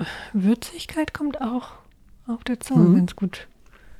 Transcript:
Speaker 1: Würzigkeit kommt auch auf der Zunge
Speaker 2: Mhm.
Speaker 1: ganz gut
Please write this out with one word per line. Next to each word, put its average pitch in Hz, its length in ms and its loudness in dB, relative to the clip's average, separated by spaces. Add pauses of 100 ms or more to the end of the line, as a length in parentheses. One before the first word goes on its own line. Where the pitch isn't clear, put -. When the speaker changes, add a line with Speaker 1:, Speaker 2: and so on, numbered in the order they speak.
(320)
Speaker 1:
Würzigkeit 240 840 -2
kommt 294 260 -6
auch 240 320 -6 (540)
auf 233 180 -8
der 240 160 -4
Zunge 254 300 6
Speaker 2:
Mhm. 185 60 8
Speaker 1:
ganz 180 200 2
gut - 320 -8 (520)